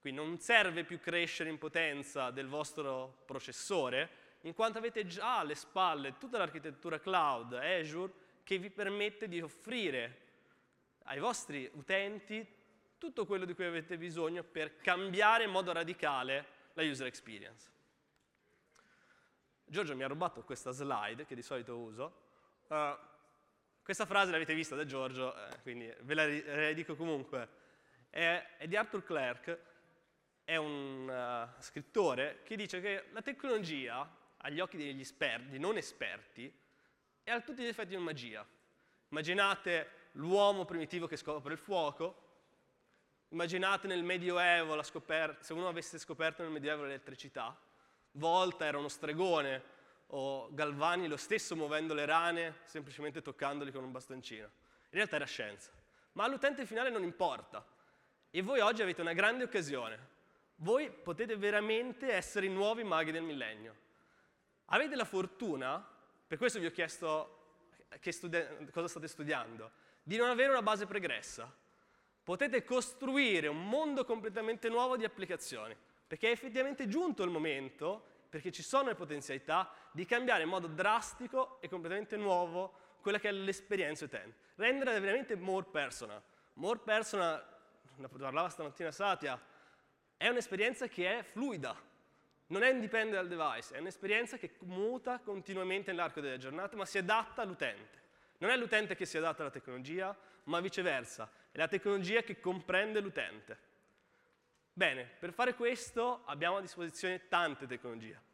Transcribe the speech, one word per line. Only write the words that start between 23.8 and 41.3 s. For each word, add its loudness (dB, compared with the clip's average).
questa -2
frase 4
l'avete 2
vista -2
da -2
Giorgio, -4
eh, -12
quindi -10
ve -2
la 6
ri-, 0
la 0
ridico -2
comunque. -4
È, 0
è -10
di 0
Arthur 0
Clarke, -2
è 0
un, -4
eh, -4
scrittore 0
che -8
dice -4
che -4
la -10
tecnologia, -2
agli -4
occhi -4
degli -6
esperti, -2
dei -8
non 2
esperti, -6
è -4
a 0
tutti -10
gli -2
effetti -6
una -4
magia. -6
Immaginate 2
l'uomo 6
primitivo -4
che -4
scopre -4